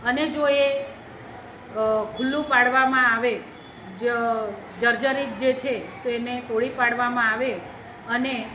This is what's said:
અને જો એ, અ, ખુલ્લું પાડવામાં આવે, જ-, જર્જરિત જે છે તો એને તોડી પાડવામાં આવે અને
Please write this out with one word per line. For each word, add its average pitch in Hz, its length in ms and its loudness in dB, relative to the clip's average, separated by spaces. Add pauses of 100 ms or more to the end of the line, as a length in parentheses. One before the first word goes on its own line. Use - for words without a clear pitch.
અને 277 260 2
જો 294 180 2
એ, 277 340 4 (920)
અ, 220 280 2 (120)
ખુલ્લું 285 320 -2
પાડવામાં 254 680 4
આવે, 233 240 0 (600)
જ-, 226 800 -2
જર્જરિત 240 580 2
જે 254 140 4
છે 254 500 -4
તો 254 80 -2
એને 240 380 -2
તોડી 233 200 2
પાડવામાં 240 640 2
આવે 240 220 0 (540)
અને 240 460 0